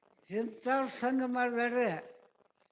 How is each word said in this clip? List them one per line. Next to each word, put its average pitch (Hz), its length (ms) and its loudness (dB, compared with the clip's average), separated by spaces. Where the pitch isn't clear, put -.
ಇಂಥವ್ರ್ 247 600 0
ಸಂಘ 262 360 2
ಮಾಡ್ಬೇಡ್ರಿ, 240 800 0